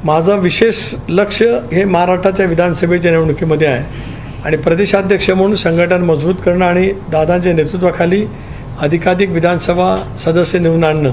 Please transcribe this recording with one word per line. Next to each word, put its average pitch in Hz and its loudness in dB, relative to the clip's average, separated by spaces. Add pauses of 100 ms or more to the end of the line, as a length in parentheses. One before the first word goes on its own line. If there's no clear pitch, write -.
माझं 165 2
विशेष 196 0 (140)
लक्ष 196 0 (300)
हे 185 2
महाराष्ट्राच्या 185 2
विधानसभेच्या 175 0
निवडणुकीमध्ये 156 0
आहे - -4 (320)
आणि 156 -2
प्रदेशाध्यक्ष 190 0
म्हणून 190 2
संघटन 175 2
मजबूत 165 0 (100)
करणं 180 2
आणि 180 2 (180)
दादांच्या 175 2
नेतृत्वाखाली 175 0 (540)
अधिकाधिक 175 0
विधानसभा 175 0
सदस्य 170 0
निवडून 165 2
आणणं 156 0